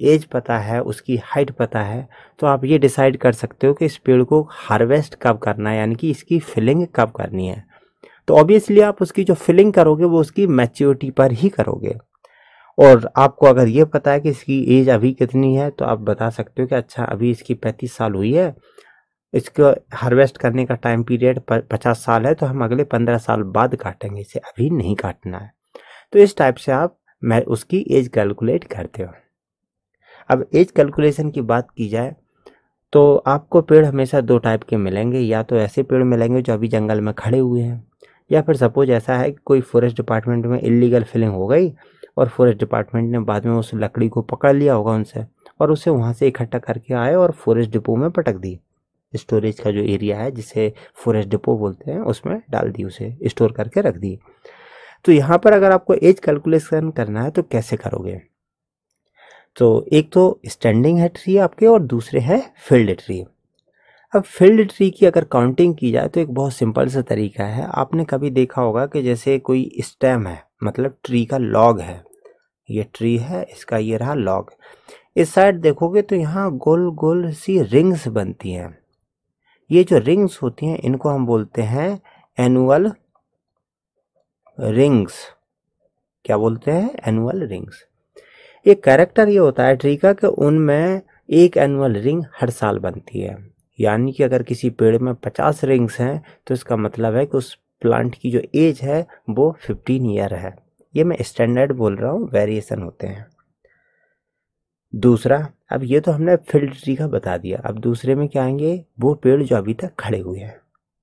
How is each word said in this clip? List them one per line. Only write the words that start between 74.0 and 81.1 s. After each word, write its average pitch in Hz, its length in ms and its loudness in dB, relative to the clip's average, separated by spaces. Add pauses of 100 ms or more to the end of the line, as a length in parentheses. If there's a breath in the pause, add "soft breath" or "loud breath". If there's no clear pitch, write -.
लॉग, 98 380 -4 (640 loud breath)
इस 165 160 2
साइड 190 280 4
देखोगे 170 400 0
तो 208 140 -2
यहाँ 180 380 -2
गोल 165 400 0
गोल 160 400 -2
सी 190 300 -2
रिंग्स 151 460 0
बनती 101 420 -6
हैं। 90 260 -12 (920)
ये 175 140 4
जो 185 160 2
रिंग्स 180 420 0
होती 131 240 -6
हैं 160 140 -4
इनको 135 300 -4
हम 135 160 -2